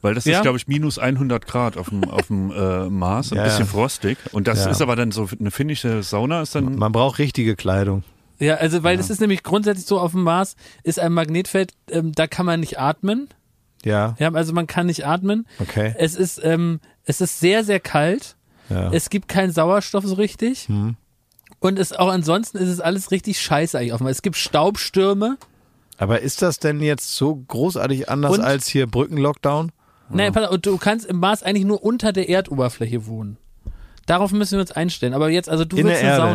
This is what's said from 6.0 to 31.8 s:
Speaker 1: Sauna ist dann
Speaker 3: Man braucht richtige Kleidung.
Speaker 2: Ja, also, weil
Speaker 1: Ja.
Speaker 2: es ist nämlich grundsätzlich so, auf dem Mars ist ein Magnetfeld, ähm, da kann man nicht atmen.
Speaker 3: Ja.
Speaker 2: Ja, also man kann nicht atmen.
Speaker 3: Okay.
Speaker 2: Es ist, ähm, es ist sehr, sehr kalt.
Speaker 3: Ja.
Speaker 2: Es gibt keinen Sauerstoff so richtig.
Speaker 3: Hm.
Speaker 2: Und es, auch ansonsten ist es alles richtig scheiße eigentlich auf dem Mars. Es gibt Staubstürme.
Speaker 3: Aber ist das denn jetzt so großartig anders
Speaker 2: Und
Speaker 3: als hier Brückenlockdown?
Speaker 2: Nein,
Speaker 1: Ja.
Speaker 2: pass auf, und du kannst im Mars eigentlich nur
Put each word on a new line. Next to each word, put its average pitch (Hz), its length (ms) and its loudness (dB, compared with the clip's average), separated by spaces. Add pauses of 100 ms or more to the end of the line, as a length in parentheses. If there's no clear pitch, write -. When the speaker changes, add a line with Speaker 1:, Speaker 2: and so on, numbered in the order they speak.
Speaker 1:
Sauna 127 420 -2
ist - 120 -8
dann 135 220 -2
Speaker 3:
Man 107 160 0
braucht 127 260 2
richtige 120 380 0
Kleidung. 98 460 0 (360)
Speaker 2:
Ja, 151 160 2
also, 160 260 0
weil 175 140 4
Speaker 1:
Ja. 180 60 -2
Speaker 2:
es 190 100 -4
ist 208 100 -2
nämlich 196 220 2
grundsätzlich 202 420 0
so, 196 140 0
auf 175 140 0
dem 185 100 0
Mars 175 320 2 (260)
ist 165 180 -2
ein 170 140 2
Magnetfeld, 170 600 0 (180)
ähm, 160 200 0
da 160 140 0
kann 180 220 -2
man 170 120 2
nicht 151 200 -6
atmen. 196 500 -2 (560)
Speaker 3:
Ja. 107 320 0
Speaker 2:
Ja, 160 160 0
also 160 180 -2
man 170 140 0
kann 175 220 -2
nicht 160 180 -2
atmen. 190 400 0 (140)
Speaker 3:
Okay. 110 400 -2
Speaker 2:
Es 160 160 0
ist, 185 280 -2
ähm, 165 360 0 (260)
es - 160 -2
ist - 180 -2
sehr, 202 240 4
sehr 202 160 2
kalt. 165 560 0 (320)
Speaker 3:
Ja. 92 240 0
Speaker 2:
Es - 200 0
gibt 196 160 -2
keinen 190 240 0
Sauerstoff 190 560 2
so 190 80 0
richtig. 220 540 -2
Speaker 3:
Hm. 107 260 0 (640)
Speaker 2:
Und 196 180 2
es, 185 160 -2
auch 185 160 2
ansonsten 185 480 0
ist 185 120 0
es 175 100 -2
alles 180 320 -2
richtig 190 280 -2
scheiße 156 380 0
eigentlich 120 160 -2
auf 113 60 -4
dem 127 60 -2
Mars. 131 120 0
Es - 60 -10
gibt 185 140 -2
Staubstürme. 202 1000 0 (640)
Speaker 3:
Aber 104 220 2
ist 135 200 -4
das 175 160 2
denn 151 240 0
jetzt 151 340 -2
so 151 200 0
großartig 135 720 -2
anders 143 220 2
Speaker 2:
Und 202 100 4
Speaker 3:
als 139 240 0
hier 135 220 2
Brückenlockdown? 147 840 0 (380)
Speaker 2:
Nein, 196 160 2
Speaker 1:
Ja. 202 60 2
Speaker 2:
pass 220 160 2
auf, 180 80 0
und 175 100 -2
du 196 140 2
kannst 214 260 0
im 185 140 -2
Mars 196 240 2
eigentlich 196 220 2
nur 202 180 0